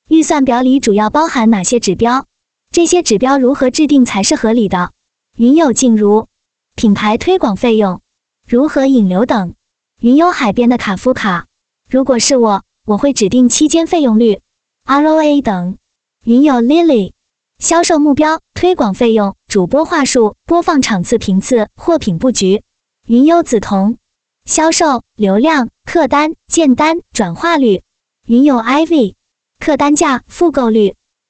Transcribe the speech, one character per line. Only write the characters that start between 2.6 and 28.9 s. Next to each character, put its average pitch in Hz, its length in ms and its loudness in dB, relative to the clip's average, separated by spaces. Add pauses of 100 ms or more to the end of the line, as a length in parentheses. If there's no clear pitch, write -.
这 339 160 2
些 349 160 0
指 220 160 -2
标 262 220 0
如 254 120 2
何 269 160 -2
制 285 200 -2
定 269 160 4
才 202 180 -4
是 302 140 -2
合 220 160 -2
理 226 160 0
的？ 180 240 -4 (440)
云 247 200 2
友 311 160 2
静 247 240 2
茹。 214 320 2 (480)
品 202 180 2
牌 214 240 -2
推 370 180 0
广 247 200 -2
费 233 200 0
用。 202 240 -2 (460)
如 262 220 0
何 269 180 0
引 247 220 2
流 185 180 0
等。 196 280 -4 (460)
云 240 140 2
友 339 160 4
海 240 220 -4
边 240 160 0
的 247 100 0
卡 202 160 -6
夫 247 180 -2
卡。 190 340 -4 (440)
如 262 140 0
果 247 140 0
是 269 180 0
我， 214 280 0 (200)
我 208 140 -2
会 285 160 0
指 196 160 -2
定 247 180 2
期 302 180 0
间 330 200 0
费 330 160 -2
用 220 160 2
率、 220 220 2 (440)
R 285 220 0
O 311 160 2
A 294 180 2
等。 190 380 -4 (440)
云 240 200 2
友 294 140 2
Lily。 254 560 2 (460)
销 330 240 0
售 330 160 0
目 294 140 2
标、 311 300 -2 (100)
推 359 220 0
广 233 180 -2
费 226 220 0
用、 202 220 -2 (100)
主 185 200 -2
播 294 200 0
话 311 180 -2
术、 220 400 0
播 339 160 0
放 330 220 0
场 190 200 -2
次 240 140 -2
频 196 240 -2
次、 226 360 -2
货 330 220 -2
品 170 200 -4
布 254 120 0
局。 202 300 0 (460)
云 240 180 2
友 339 180 2
梓 247 160 -2
潼。 202 380 -2 (480)
销 320 260 0
售、 294 320 0 (140)
流 196 220 0
量、 277 320 0 (160)
客 311 220 -2
单、 302 260 0 (120)
建 302 280 2
单、 320 240 0 (120)
转 180 240 -4
化 339 220 -2
率。 233 240 0 (460)
云 240 180 2
友 277 140 2
Ivy。 269 560 0 (440)